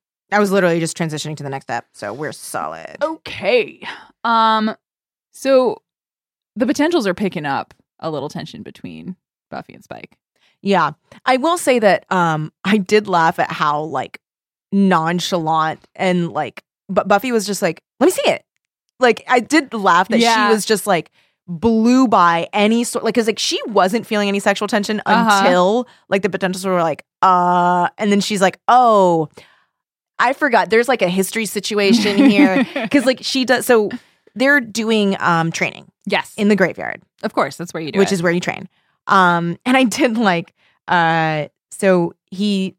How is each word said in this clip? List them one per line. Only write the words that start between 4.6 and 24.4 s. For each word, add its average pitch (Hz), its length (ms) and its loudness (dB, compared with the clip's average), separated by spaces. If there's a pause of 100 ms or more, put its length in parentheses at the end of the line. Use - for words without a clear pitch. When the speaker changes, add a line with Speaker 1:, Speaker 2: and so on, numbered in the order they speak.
Speaker 2:
so 254 500 0 (760)
the 214 100 0
potentials 294 400 0
are 185 80 0
picking 175 320 -6
up 135 260 -6 (280)
a 165 100 -8
little 147 180 -8
tension - 340 -12
between 85 540 -16 (340)
Buffy - 240 -16
and - 100 -20
Spike. - 320 -20 (460)
Speaker 1:
Yeah. 170 300 0 (320)
I 262 140 2
will 320 200 0
say 254 200 2
that, 202 340 4
um, 160 400 0 (120)
I 196 140 2
did 208 300 0
laugh 170 300 0
at - 120 -2
how, 151 320 -2
like, 135 380 -8 (520)
nonchalant 165 1080 0 (140)
and, 180 380 -2
like, 131 320 -8 (260)
Bu-, 180 140 0
Buffy 202 280 0
was 214 140 -2
just 202 160 -6
like, 170 200 -4 (180)
"Let 262 60 4
me 370 60 4
see 571 180 -2
it." - 140 -4 (540)
Like, 233 300 2
I 254 120 2
did 269 320 0
laugh 190 360 2
that 226 100 0
Speaker 2:
Yeah. 226 300 2
Speaker 1:
she 214 40 2
was 214 140 0
just, 214 200 -2
like, 180 240 0 (380)
blew 226 580 2
by 170 460 2
any 220 320 2
sort, - 200 -6
like, 226 100 -2
'cause, 226 120 0
like, 214 120 -2
she - 280 -4
wasn't 202 400 0
feeling 208 220 -2
any 202 120 -2